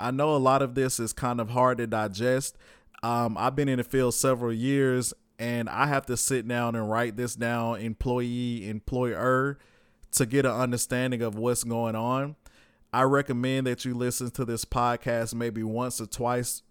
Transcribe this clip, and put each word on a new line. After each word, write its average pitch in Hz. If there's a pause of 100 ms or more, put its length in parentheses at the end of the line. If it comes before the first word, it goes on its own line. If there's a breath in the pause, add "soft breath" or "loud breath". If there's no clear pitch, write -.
I 120
know 147
a 143
lot 131
of 123
this 131
is 117
kind 123
of 110
hard 123
to 120
digest. 110 (460 soft breath)
Um, 117
I've 123
been 143
in 131
the 123
field 127
several 123
years, 127 (240)
and 120
I 127
have 139
to 123
sit 120
down 120
and 110
write 113
this 120
down, 117
employee, 120
employer, 123 (540 soft breath)
to 131
get 135
an 127
understanding 123
of 110
what's 117
going 117
on. 131 (560 soft breath)
I 123
recommend 131
that 120
you 127
listen 123
to 135
this 117
podcast 120
maybe 117
once 117
or 113
twice, 120